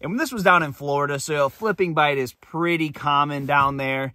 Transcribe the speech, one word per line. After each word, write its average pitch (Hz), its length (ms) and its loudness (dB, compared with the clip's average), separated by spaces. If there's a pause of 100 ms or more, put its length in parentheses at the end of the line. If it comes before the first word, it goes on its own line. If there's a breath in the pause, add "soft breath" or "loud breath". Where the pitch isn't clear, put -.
And 170 180 -6
this 302 140 -4
was 226 100 -4
down 175 200 6
in 151 100 -4
Florida, 143 460 -2
so 147 280 0
a 135 40 2
flipping 190 440 -2
bite 147 240 2
is 127 140 -2
pretty 165 580 -4
common 143 560 0
down 139 300 2
there. 135 380 -4